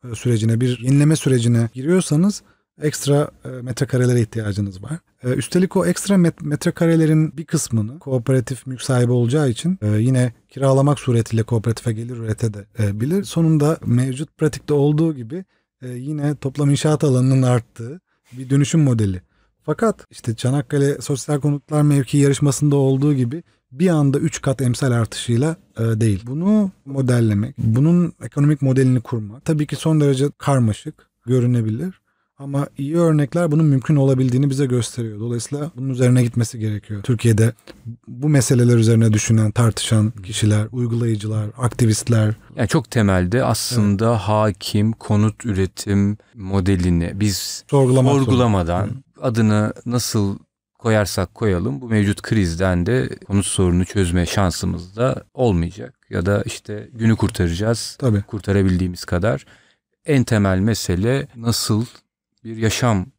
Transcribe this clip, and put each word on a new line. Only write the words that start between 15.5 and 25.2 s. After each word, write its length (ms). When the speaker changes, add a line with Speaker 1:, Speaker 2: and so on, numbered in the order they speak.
Speaker 1:
e, 80
yine 460
toplam 340
inşaat 340
alanının 380
arttığı 580
bir 160
dönüşüm 320
modeli. 400
Fakat 460
işte 260
Çanakkale 680
Sosyal 380
Konutlar 420
Mevki 360
yarışmasında 580
olduğu 380
gibi 300
bir 180
anda 300
üç 220
kat 200
emsal 300
artışıyla, 640